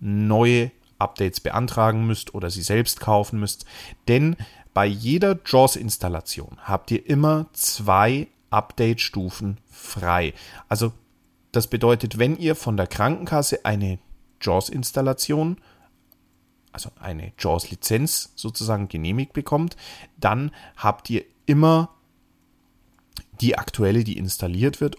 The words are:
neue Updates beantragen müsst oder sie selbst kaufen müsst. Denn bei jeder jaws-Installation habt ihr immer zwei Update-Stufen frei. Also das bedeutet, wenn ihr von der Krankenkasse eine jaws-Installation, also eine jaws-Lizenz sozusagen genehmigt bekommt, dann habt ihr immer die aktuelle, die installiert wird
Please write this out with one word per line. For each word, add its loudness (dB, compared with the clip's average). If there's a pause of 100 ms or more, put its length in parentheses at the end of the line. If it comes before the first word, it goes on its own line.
neue 2 (280)
Updates -2
beantragen 0
müsst -4
oder -6
sie -8
selbst 0
kaufen 2
müsst. -6 (420)
Denn 4 (380)
bei 2
jeder 0
jaws-Installation 0
habt -4
ihr -2
immer 2
zwei 2 (220)
Update-Stufen -2 (100)
frei. -2 (340)
Also 0 (600)
das 0
bedeutet, 2
wenn 2
ihr 0
von -2
der 0
Krankenkasse -2
eine -2 (440)
jaws-Installation, 0 (1160)
also -12
eine -10
jaws-Lizenz -2
sozusagen -4
genehmigt -4
bekommt, -2 (420)
dann 0 (260)
habt -2
ihr -2 (220)
immer 4 (1500)
die 2
aktuelle, 0
die -6
installiert -2
wird -2